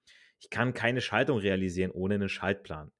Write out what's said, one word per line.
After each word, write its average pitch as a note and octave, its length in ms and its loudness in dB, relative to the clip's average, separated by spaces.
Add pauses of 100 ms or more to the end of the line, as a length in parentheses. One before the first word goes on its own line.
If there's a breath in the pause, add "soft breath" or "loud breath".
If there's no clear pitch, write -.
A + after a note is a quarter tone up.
(400 soft breath)
Ich - 100 -20
kann B2 240 0
keine B2 260 0
Schaltung B2 380 2
realisieren F#2+ 540 0
ohne F#2+ 240 0
einen G2+ 120 0
Schaltplan. E2+ 720 -4